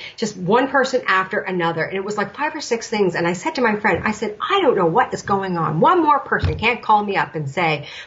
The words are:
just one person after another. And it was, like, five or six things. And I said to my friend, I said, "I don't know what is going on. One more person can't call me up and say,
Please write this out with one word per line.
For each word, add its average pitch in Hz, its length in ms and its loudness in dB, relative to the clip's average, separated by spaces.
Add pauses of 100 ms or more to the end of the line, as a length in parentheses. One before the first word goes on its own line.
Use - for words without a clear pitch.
(160)
just 208 220 -4
one 214 320 2
person 254 380 2
after 196 320 0
another. 170 440 -2
And 160 140 -4
it 196 60 -4
was, 208 140 -6
like, 196 180 -4
five 302 200 -4
or 294 60 -8
six - 280 -4
things. 202 260 0
And 165 120 0
I 175 60 0
said 320 220 -4
to 269 60 0
my 214 160 2
friend, 196 280 0
I 220 60 0
said, 214 300 -6
"I 403 200 0
don't 277 140 4
know 180 100 2
what 202 280 2
is 185 80 -8
going 190 360 -2
on. 156 220 0
One 330 240 6
more 294 160 4
person 196 380 -2
can't 233 240 0
call 208 220 4
me 202 140 -2
up 147 180 -4
and 147 140 -4
say, 156 380 -2 (200)